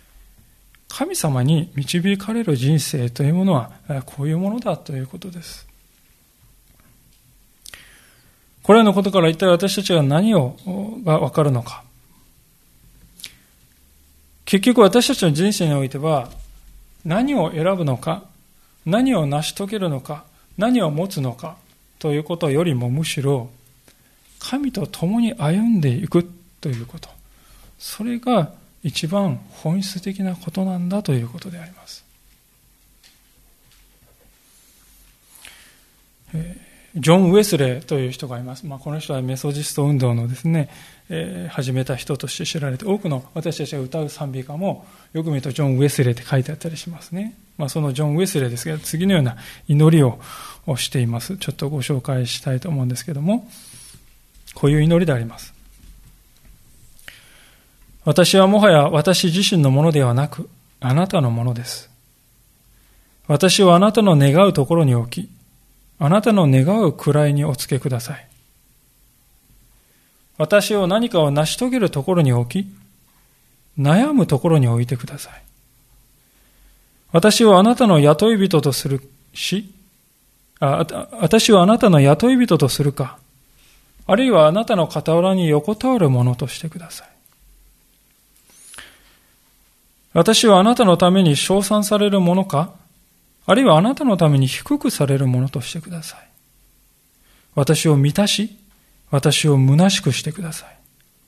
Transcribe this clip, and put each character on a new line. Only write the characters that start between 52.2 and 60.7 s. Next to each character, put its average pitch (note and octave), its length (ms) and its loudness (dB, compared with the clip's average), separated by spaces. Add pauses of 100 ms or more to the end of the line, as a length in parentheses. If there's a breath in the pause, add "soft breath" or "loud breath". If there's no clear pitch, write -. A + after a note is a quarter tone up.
し - 140 -8
た C3+ 140 -6
い B2+ 80 -4
と F#3 80 -8
思 C#3 140 -2
う - 20 -2
ん B2 40 -2
で B2 60 -4
す - 100 -10
け F3 60 -8
ど C#3 100 -8
も、 G#3 280 -2 (1040 loud breath)
こ - 140 -2
う C#3+ 40 4
い D3+ 60 2
う D3+ 40 2
祈 E3 180 4
り F#3 60 0
で D#3+ 60 0
あ B2 80 -2
り A#2 60 -6
ま A2+ 120 -14
す。 - 160 -20 (2500 loud breath)
私 E3 300 4
は F#3+ 120 6
も G#3 120 4
は G3+ 120 6
や D3+ 180 6
私 E3+ 360 0
自 F#3 320 0
身 D#3 40 4
の C3+ 100 4
も C#3 120 2
の E3 80 2
で D3 120 2
は A#2+ 100 2
な C#3 160 -2
く、 - 200 -14 (300)